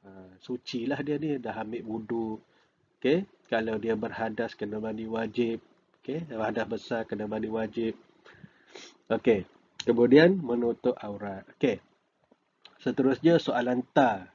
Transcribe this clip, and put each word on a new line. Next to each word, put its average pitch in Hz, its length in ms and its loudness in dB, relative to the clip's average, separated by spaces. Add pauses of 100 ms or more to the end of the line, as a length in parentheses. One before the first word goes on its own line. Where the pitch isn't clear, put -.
Ha, 95 400 -20
sucilah 123 560 -6
dia 147 160 -4
ni, 147 240 -4
dah 110 240 -8
ambil 113 240 -10
wudu. 110 480 -4 (640)
Okey, 160 240 2 (240)
kalau 113 320 -2
dia 113 160 0
berhadas 110 640 -6
kena 107 240 -6
mandi 110 240 -6
wajib. 113 560 -2 (360)
Okey, 156 320 -8
hadas 110 360 -4
besar 113 400 -4
kena 107 200 -6
mandi 110 200 -4
wajib. 110 480 -4 (1120)
Okey, 110 400 2 (400)
kemudian 127 480 8
menutup 120 640 -2
aurat. 101 560 -10
Okey. 110 240 0 (1000)
Seterusnya 135 600 4
soalan 123 440 0 (120)
ta 107 400 4